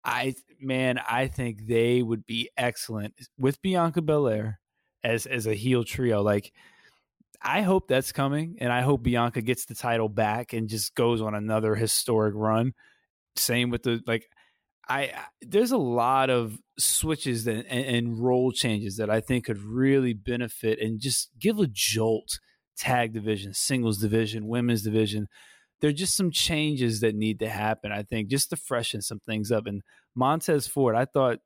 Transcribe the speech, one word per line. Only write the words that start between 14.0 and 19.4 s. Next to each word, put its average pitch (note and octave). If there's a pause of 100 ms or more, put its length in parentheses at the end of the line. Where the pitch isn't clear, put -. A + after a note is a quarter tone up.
like, A#2 (600)
I, C#3
I, C#3+ (160)
there's A3+
a C4
lot C3
of A#2 (220)
switches C3+
that, A#2
and, B2
and A#2
role B2+
changes G#2+
that G#2+
I A2
think B2